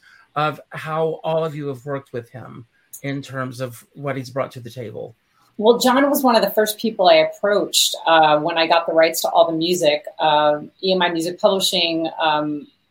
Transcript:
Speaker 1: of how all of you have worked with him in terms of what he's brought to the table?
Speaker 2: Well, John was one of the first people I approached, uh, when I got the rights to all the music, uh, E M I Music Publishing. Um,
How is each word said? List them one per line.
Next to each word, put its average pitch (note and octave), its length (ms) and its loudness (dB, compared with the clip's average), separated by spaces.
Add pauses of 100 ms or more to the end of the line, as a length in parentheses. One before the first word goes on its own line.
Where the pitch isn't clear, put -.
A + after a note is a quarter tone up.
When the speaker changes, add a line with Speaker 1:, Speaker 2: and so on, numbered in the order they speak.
(380)
Speaker 1:
of D3+ 320 -4
how D#3+ 560 -6
all D#3+ 180 -2
of D#3+ 100 -6
you D3 140 -8
have B2+ 180 -10
worked C#3+ 280 -10
with A#2+ 160 -10
him - 360 -18 (380)
in C#3 180 -6
terms C3 380 -10
of B2 260 -10 (100)
what C#3 200 -6
he's B2+ 140 -10
brought B2+ 240 -6
to B2+ 80 -16
the A#2+ 80 -16
table? A2 440 -14 (440)
Speaker 2:
Well, G#3+ 200 4
John B3+ 320 4
was C4+ 140 -2
one A#3+ 140 4
of G#3 40 2
the - 100 0
first G#3+ 260 0
people G3+ 320 2
I E3 60 8
approached, E3 800 0 (140)
uh, D#3 320 6
when E3 180 -2
I E3 80 2
got E3+ 220 2
the E3+ 60 -2
rights D#3+ 300 2
to E3 60 0
all E3+ 160 4
the E3 120 -2
music, E3 480 0 (140)
uh, D3+ 420 2 (200)
E F#3 120 0
M F#3 80 0
I F3 80 2
Music E3+ 280 -4
Publishing. F3 800 0
Um, D3+ 480 -2 (260)